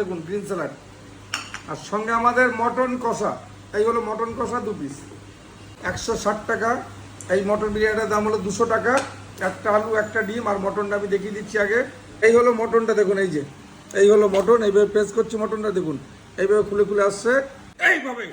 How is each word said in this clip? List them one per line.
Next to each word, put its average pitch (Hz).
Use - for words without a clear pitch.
দেখুন, 180
গ্রিন 202
স্যালাড, 175
আর 147
সঙ্গে 220
আমাদের 240
মটন 247
কষা। 202
এই 208
হলো 233
মটন 220
কষা 233
দু 214
পিস, 139
একশো 226
ষাট 208
টাকা। 226
এই 196
মটন 208
বিরিয়ানিটার 214
দাম 214
হলো 214
দুশো 208
টাকা। 226
একটা 202
আলু, 220
একটা 220
ডিম 226
আর 202
মটনটা 202
আমি 196
দেখিয়ে 202
দিচ্ছি 214
আগে। 208
এই 226
হলো 240
মটনটা 226
দেখুন, 196
এই 185
যে 143
এই 196
হলো 214
মটন, 196
এইভাবে 202
প্রেস 208
করছি 220
মটনটা 214
দেখুন, 156
এইভাবে 202
খুলে 202
খুলে 202
আসছে, 214
এইভাবে, 247